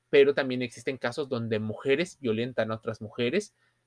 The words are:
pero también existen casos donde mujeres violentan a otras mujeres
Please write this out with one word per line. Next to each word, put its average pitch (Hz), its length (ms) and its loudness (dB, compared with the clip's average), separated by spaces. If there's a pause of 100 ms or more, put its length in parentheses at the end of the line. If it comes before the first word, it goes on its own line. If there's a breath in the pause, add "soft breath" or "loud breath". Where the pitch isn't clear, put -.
pero 143 240 8
también 127 280 -2
existen 127 360 -6
casos 127 320 -4
donde 113 300 -2
mujeres 135 600 0
violentan 117 520 -2
a 113 40 -2
otras 110 260 -8
mujeres 127 520 -2 (340)